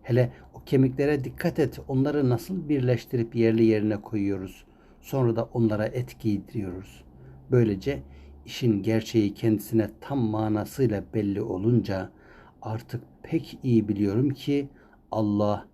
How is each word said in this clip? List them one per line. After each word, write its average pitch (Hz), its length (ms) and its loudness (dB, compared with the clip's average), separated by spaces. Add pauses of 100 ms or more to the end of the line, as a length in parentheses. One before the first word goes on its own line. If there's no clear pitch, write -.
Hele 123 320 2 (200)
o - 100 -18
kemiklere 135 600 2
dikkat 160 360 -4
et, 135 280 0
onları 135 420 2
nasıl 151 400 -2
birleştirip 123 680 0
yerli 113 280 4
yerine 107 380 2
koyuyoruz. 98 640 -6 (360)
Sonra 123 340 0
da 117 80 -2
onlara 110 420 0
et - 340 -6
giydiriyoruz." 98 840 -6 (480)
Böylece 120 520 2 (420)
işin 104 380 0
gerçeği 110 500 2
kendisine 110 560 0 (120)
tam 139 180 -4
manasıyla 107 840 -2 (100)
belli 101 280 0
olunca 98 680 0 (520)
artık 113 420 -8 (200)
pek - 400 -6
iyi 113 240 4
biliyorum 104 420 0
ki 143 400 -2 (420)
Allah 104 640 0